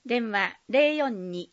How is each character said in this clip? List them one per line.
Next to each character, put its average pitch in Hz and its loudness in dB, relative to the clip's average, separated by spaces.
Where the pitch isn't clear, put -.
電 233 -2
話 196 -2
零 294 4
四 214 -2
二 175 -8